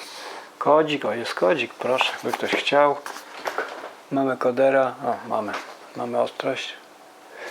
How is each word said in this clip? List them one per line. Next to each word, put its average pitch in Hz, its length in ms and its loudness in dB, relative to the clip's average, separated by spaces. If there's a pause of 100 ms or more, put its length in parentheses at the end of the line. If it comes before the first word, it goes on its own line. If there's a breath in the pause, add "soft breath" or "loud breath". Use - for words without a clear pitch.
(580 loud breath)
Kodzik, 147 460 4
o, 113 100 0
jest 117 200 -4
kodzik, 156 400 2
proszę, - 380 0
jakby - 200 -4
ktoś 104 180 -4
chciał. 143 460 4 (1120 loud breath)
Mamy 135 260 2
kodera, 131 580 4 (120)
o, 113 220 -2
mamy, 107 240 -2 (440)
mamy 120 240 -2
ostrość. - 540 -2 (760 loud breath)